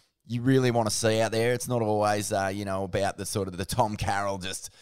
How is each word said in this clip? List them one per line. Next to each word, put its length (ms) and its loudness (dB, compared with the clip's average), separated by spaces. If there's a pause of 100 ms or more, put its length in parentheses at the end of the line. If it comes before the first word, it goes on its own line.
(260)
you 140 -4
really 300 6
wanna 200 2
see 300 2
out 120 2
there. 200 2
It's 160 -4
not 140 0
always, 500 0
uh, 200 0
you 120 -4
know, 200 -4
about 340 -2
the 80 -6
sort 200 -2
of 120 -10
the 80 -4
Tom 300 -2
Carroll 420 -4
just 320 -8 (120)